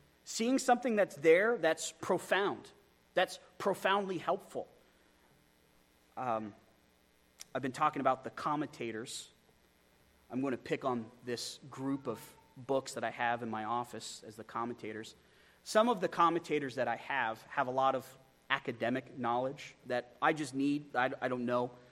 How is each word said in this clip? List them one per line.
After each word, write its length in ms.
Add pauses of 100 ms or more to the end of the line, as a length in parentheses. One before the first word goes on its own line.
(260)
seeing 340
something 360
that's 200
there 420
that's 440
profound, 680 (460)
that's 260 (180)
profoundly 600
helpful. 500 (1500)
Um, 360 (1000)
I've 60
been 100
talking 300
about 220
the 80
commentators. 960 (1040)
I'm 100
gonna 160
pick 280
on 200 (200)
this 340 (100)
group 380
of 120 (380)
books 360
that 100
I 80
have 300
in 80
my 140
office 640
as 80
the 80
commentators. 720 (480)
Some 240
of 140
the 60
commentators 680
that 120
I 100
have 520
have 180
a 40
lot 240
of 100 (440)
academic 680
knowledge 580 (100)
that 360
I 120
just 200
need. 420
I, 160 (100)
I 60
don't 180
know. 260 (200)